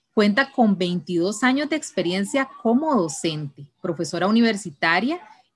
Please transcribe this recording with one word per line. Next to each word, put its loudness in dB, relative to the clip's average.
Cuenta 2
con 2
veintidós -2
años 2
de -2
experiencia -2
como 2
docente, -4
profesora -4
universitaria 0